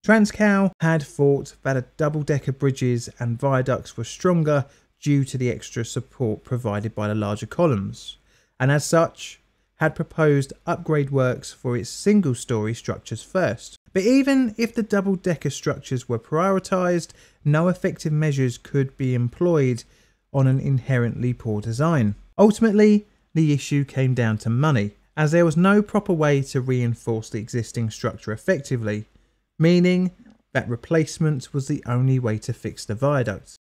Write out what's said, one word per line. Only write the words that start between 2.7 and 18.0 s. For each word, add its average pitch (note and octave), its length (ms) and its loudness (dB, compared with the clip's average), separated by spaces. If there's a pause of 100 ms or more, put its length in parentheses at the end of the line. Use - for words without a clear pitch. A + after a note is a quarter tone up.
and A#2 180 -4
viaducts C3 600 -2
were A#2 80 -8
stronger D3+ 600 0 (360)
due C#3+ 240 2
to C3 120 -10
the B2 140 -2
extra - 320 -8
support - 600 -6
provided A2 500 -4
by G#2 140 -2
the G#2+ 40 -2
larger G#2 320 -2
columns, A#2 720 -2 (420)
and C3 120 2
as D3 140 2
such, - 560 0 (340)
had D#3 200 0
proposed D3 580 0 (120)
upgrade D#3+ 440 -2
works B2+ 420 -2
for B2 240 -6
its G2 140 -6
single-story B2 840 0
structures A2 480 -8
first. C3+ 540 -4 (160)
But F#3 120 -2
even C4 540 2
if A3+ 160 -4
the A3+ 100 -2
double-decker F#3+ 680 -2
structures - 580 -6
were A#2 120 -2
prioritised, F3+ 920 -2 (340)
no D3+ 240 2
effective F3+ 460 -2